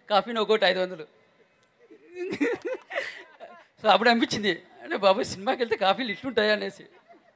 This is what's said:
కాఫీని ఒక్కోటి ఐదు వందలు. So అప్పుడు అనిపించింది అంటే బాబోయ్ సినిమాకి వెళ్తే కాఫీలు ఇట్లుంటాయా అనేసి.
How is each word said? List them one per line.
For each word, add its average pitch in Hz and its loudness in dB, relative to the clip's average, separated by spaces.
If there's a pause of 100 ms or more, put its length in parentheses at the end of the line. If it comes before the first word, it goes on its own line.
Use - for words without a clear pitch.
కాఫీని 208 0
ఒక్కోటి 214 2
ఐదు 185 2
వందలు. 180 -6 (2750)
So 214 2
అప్పుడు 202 6
అనిపించింది 220 0 (200)
అంటే 285 -6
బాబోయ్ 196 4
సినిమాకి 233 -4
వెళ్తే 240 -4
కాఫీలు 202 0
ఇట్లుంటాయా 214 0
అనేసి. 196 -8 (500)